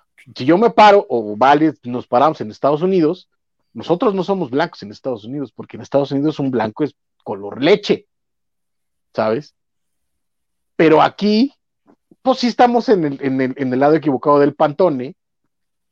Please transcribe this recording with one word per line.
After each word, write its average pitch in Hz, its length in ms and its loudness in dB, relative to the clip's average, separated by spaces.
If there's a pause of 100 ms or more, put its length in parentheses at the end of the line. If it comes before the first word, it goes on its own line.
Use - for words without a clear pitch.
(360)
si 127 100 -8
yo 165 120 4
me 226 120 4
paro, 202 400 6
o 107 260 -4
Vale, 147 380 2 (100)
nos 120 240 -8
paramos 139 340 0
en 107 100 -10
Estados 147 320 -2
Unidos, 185 460 -2 (440)
nosotros 175 400 -2
no 190 100 -4
somos 175 280 -4
blancos 156 320 -4
en 104 80 -16
Estados 110 340 -10
Unidos, 131 260 -10
porque - 260 -18
en 113 40 -16
Estados 135 300 -2
Unidos 143 280 -2
un 135 120 -2
blanco 110 320 -4
es 135 120 -6 (280)
color 104 400 -10
leche, 196 440 0 (1040)
¿sabes? 113 420 -6 (1200)
Pero 156 260 4
aquí, 214 520 0 (680)
pues 262 180 -2
sí 247 80 -2
estamos 240 420 0
en 185 160 2
el, 139 160 -6
en 131 200 -2
el, 131 160 -2
en 131 160 -4
el 127 60 -2
lado 147 160 4
equivocado 147 440 0
del 143 160 2
pantone, 151 600 -2 (760)